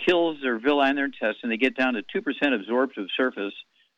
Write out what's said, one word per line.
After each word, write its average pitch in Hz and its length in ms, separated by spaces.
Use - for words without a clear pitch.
kills 170 360
their 120 160
villi 143 300
in 143 60
their 139 100
intestine. 120 440
They 113 80
get 127 180
down 127 200
to 101 80
two - 180
percent 143 320
absorptive 113 540
surface, 107 360